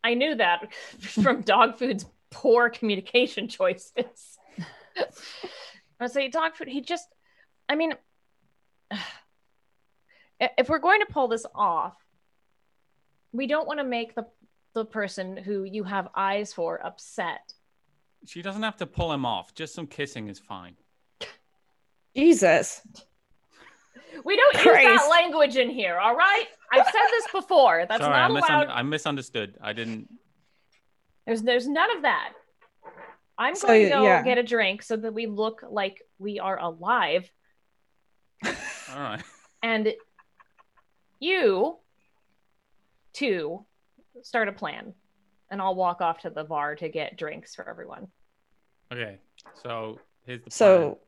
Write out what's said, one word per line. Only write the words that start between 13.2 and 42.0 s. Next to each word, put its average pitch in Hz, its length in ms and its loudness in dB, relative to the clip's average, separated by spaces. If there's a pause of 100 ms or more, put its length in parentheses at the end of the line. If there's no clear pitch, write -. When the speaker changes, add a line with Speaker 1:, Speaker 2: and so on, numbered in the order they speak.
Speaker 1:
we 254 140 -4
don't 302 220 -2
wanna 294 160 -4
make 233 300 -6
the, 226 120 -10 (480)
the 220 100 -4
person 196 520 -8
who 196 280 -6
you 196 200 -8
have 190 300 -4
eyes 196 380 -2
for 165 320 -6
upset." - 680 -10 (760)
Speaker 2:
She 170 160 -16
doesn't 196 200 -8
have 220 160 -6
to 180 80 -6
pull 170 260 -4
him 139 120 -4
off. 104 300 -6
Just 160 200 -12
some 165 120 -12
kissing 135 420 -10
is 98 100 -16
fine. 90 360 -18 (1400)
Speaker 3:
Jesus. 226 680 4 (1400)
Speaker 1:
We 403 120 0
don't 539 180 6
use - 80 2
Speaker 3:
Christ. 453 220 8 (200)
Speaker 1:
that 285 40 2
language 311 480 4
in 247 140 2
here, 196 260 -4
all 214 180 2
right? 392 300 2 (280)
I've - 120 6
said 440 280 2
this 453 200 0
before. 247 560 4
That's 226 140 -2
Speaker 2:
Sorry, 147 100 2
Speaker 1:
not 127 180 4
Speaker 2:
I 262 40 0
misun-, 311 140 2
Speaker 1:
allowed. 302 200 2
Speaker 2:
I 123 140 -4
misunderstood. 135 800 -6
I 107 100 -6
didn't. 113 380 -8 (1160)
Speaker 1:
There's, 226 160 -4
there's 240 260 2
none 370 280 0
of 302 60 -10
that. 214 300 -2 (1040)
I'm 262 160 -2
Speaker 3:
So, - 140 -2
Speaker 1:
going 220 160 8
to 190 60 4
go 277 120 4
Speaker 3:
yeah. 185 200 6
Speaker 1:
get 247 140 2
a 247 60 2
drink 220 400 -2
so 226 140 -6
that 220 180 -8
we 226 120 -6
look 214 440 -4
like 196 320 -6 (160)
we 196 220 -8
are 190 180 -4
alive. 175 720 -2 (1120)
Speaker 2:
All - 60 -4 (480)
right. 110 280 -8
<laughs> - 360 -18
Speaker 1:
And 220 320 0 (1300)
you 294 560 2 (1400)